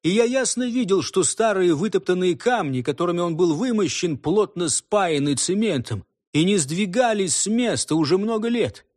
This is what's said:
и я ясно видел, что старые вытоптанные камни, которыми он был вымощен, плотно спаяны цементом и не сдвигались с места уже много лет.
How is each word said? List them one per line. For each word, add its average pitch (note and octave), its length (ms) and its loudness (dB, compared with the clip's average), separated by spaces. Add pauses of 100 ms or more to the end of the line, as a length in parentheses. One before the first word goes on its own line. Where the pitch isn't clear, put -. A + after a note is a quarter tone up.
и D#3 60 0
я A3 160 4
ясно B3 440 -2
видел, G3+ 320 0
что F3+ 220 0
старые F#3+ 500 2
вытоптанные F3+ 640 0
камни, D#3+ 460 -2
которыми E3+ 380 -2
он F3 160 -2
был E3 200 2
вымощен, F#3 640 -2
плотно F3+ 520 0
спаяны D3+ 640 0
цементом E3 720 -2 (280)
и D3 100 2
не G3 140 2
сдвигались F#3+ 760 0
с - 120 -2
места G#3+ 480 0
уже D#3+ 220 2
много A3 300 -2
лет. A#3 380 -2 (120)